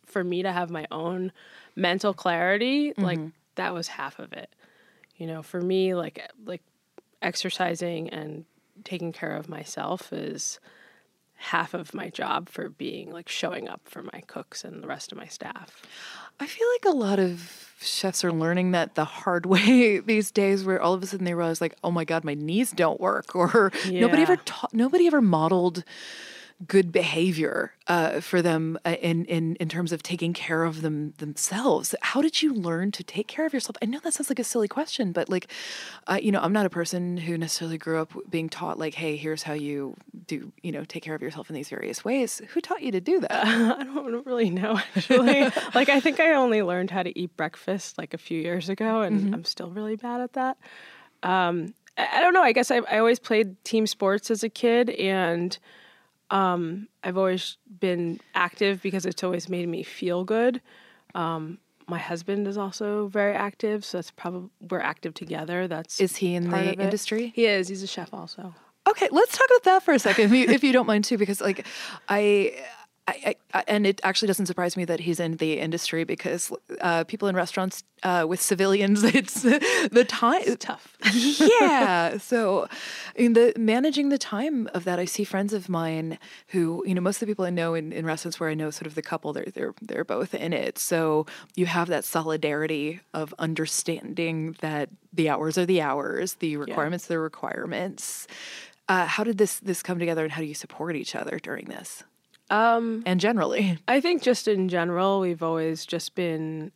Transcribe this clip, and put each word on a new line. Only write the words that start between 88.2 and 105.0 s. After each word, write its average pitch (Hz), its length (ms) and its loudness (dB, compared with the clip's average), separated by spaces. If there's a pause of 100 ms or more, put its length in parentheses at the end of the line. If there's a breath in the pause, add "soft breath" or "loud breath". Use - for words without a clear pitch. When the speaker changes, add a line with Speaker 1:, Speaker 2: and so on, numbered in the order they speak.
Speaker 2:
where 165 100 -2
I 156 40 -2
know 156 180 -4
sort 156 160 -10
of 151 80 -12
the 156 60 -4
couple, 151 320 -6
they're, - 200 -6
they're, - 280 -6
they're - 240 -6
both - 280 -4
in 165 200 -4
it. - 240 -4
So 156 480 0 (300 loud breath)
you 180 100 0
have 175 240 0
that 156 160 -2
solidarity 156 960 -2 (120)
of 156 260 -6
understanding 160 1200 -4
that 151 280 -4 (240)
the 160 160 2
hours 156 280 0
are 180 80 2
the 175 160 4
hours, 143 540 -2
the 160 140 -4
Speaker 1:
Yeah. 147 100 -4
Speaker 2:
requirements, 156 480 -4
the 165 120 -2
requirements. - 1080 -8 (600 loud breath)
Uh, 185 180 2
how 180 180 -2
did 226 140 0
this, 202 220 2
this 185 240 -4
come 180 160 -4
together, 165 240 0
and 156 80 -2
how 160 100 -6
do 160 60 -4
you 147 80 -10
support - 400 -8
each - 200 -8
other - 240 -6
during - 260 -10
this? - 380 -14 (460)
Speaker 1:
Um, 226 560 2
Speaker 2:
And 180 140 4
generally? 196 580 2 (100)
Speaker 1:
I 262 140 6
think 339 220 0
just 240 240 2
in 190 220 2
general, 180 500 2